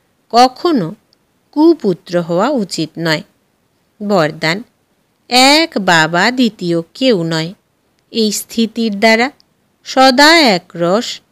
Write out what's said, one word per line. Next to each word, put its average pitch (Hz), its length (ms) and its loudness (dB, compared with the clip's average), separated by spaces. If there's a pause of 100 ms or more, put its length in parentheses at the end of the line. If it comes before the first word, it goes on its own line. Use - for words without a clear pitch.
(300)
কখনো 247 640 0 (560)
কুপুত্র 214 720 0
হওয়া 175 260 -2
উচিত 190 500 -6
নয়। 165 240 -2 (800)
বরদান, 165 600 -2 (680)
এক 285 520 2
বাবা 175 500 0
দ্বিতীয় 202 520 -2 (120)
কেউ 233 280 0
নয়। 165 320 -4 (560)
এই 220 220 -2
স্থিতির 220 680 -6
দ্বারা 226 300 2 (540)
সদা 285 560 4
একরস 185 800 -2 (120)